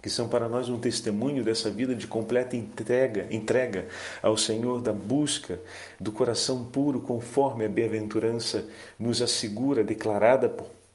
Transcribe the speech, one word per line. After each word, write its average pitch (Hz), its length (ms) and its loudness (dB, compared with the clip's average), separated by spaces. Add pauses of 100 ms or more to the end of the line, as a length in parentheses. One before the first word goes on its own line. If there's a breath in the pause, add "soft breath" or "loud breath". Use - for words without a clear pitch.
que 104 80 -8
são 117 180 -2
para 117 220 2
nós 120 180 0
um 120 120 -2
testemunho 120 640 0
dessa 110 260 0
vida 123 260 0
de 104 120 -8
completa 120 500 0
entrega, 117 760 0
entrega 110 560 0 (340 loud breath)
ao 110 140 4
Senhor, 120 460 0
da 117 100 0
busca 104 680 0 (400 loud breath)
do 107 120 -6
coração 120 540 0
puro, 135 340 2
conforme 120 640 0
a 104 40 2
bem-aventurança 110 960 0 (320 loud breath)
nos 117 240 0
assegura, 117 640 2
declarada 110 640 4
por, - 180 -8 (280)